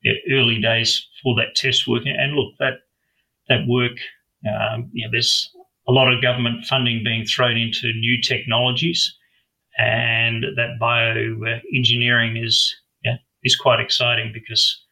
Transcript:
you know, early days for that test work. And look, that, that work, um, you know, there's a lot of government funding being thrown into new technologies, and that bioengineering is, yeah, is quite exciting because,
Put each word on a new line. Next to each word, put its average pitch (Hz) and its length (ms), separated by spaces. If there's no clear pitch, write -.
you 113 100
know, - 240
early 117 240
days 113 460
for 127 140
that - 180
test - 340
work. 120 160
And 139 300
look, 196 240
that, 135 160
that 123 180
work, 123 300
um, 110 460
you 113 140
know, 113 40
there's - 400
a 127 40
lot 127 200
of 117 100
government 120 420
funding 120 400
being 113 200
thrown 120 320
into 113 380
new 117 260
technologies, 123 960
and 117 680
that 117 240
bioengineering 117 1600
is, - 320
yeah, 120 120
is 127 140
quite 117 240
exciting 117 520
because, - 600